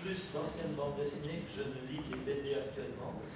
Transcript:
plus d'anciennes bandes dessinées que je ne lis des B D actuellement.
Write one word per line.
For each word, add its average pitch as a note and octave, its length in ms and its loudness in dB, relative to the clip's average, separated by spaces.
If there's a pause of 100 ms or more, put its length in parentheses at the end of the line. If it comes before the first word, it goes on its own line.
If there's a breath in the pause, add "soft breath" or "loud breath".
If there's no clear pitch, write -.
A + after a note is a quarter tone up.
plus F#3 320 0
d'anciennes D3+ 400 0
bandes C#3+ 240 2
dessinées D3 480 0
que - 80 -6
je C#3 160 0
ne B2+ 160 -4
lis D3+ 160 0
des B2+ 160 -2
B C#3 240 2
D C#3 160 4
actuellement. - 640 -2 (140 loud breath)